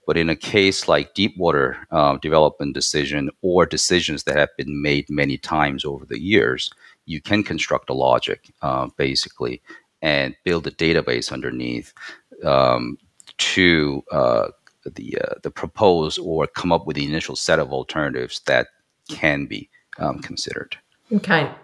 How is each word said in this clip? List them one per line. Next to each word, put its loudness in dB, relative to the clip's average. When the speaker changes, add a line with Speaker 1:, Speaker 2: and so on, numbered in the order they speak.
Speaker 1:
But 2
in 2
a 0
case 2
like 2
deep 0
water, 2
uh, 4
development 2
decision -2
or 4
decisions 0
that -2
have 2
been -6
made 0
many 0
times -2
over -8
the -10
years, 2
you -8
can 0
construct -4
a -4
logic, 0
uh, -2
basically, -4
and 0
build -2
a -6
database 0
underneath, -6
um, 2
to, 2
uh, 2
the, -8
uh, -4
the -6
proposed 2
or -2
come -4
up 2
with -4
the -2
initial -4
set 2
of -2
alternatives -4
that 2
can -2
be, -12
um, -4
considered. -10
Speaker 2:
And 2
kind, 0